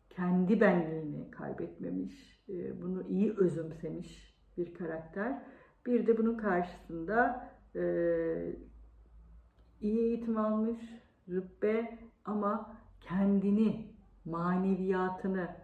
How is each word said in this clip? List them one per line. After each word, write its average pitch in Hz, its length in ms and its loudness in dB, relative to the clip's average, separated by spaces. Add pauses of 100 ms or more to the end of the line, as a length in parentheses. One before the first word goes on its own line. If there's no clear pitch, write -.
(100)
kendi 185 500 4
benliğini 160 680 2
kaybetmemiş, - 1160 -8
e, 180 340 -8
bunu 185 260 -4
iyi 196 300 2
özümsemiş 160 1000 -2 (200)
bir 175 180 -4
karakter. 196 680 -6 (440)
Bir 233 200 4
de 226 120 6
bunun 226 180 2
karşısında, 208 1120 0 (280)
e, 170 800 0 (1300)
iyi 220 180 0
eğitim 233 400 0
almış, 220 420 0 (480)
züppe 214 680 -2 (260)
ama 208 520 -2 (240)
kendini, 202 880 2 (340)
maneviyatını, 185 1200 0 (160)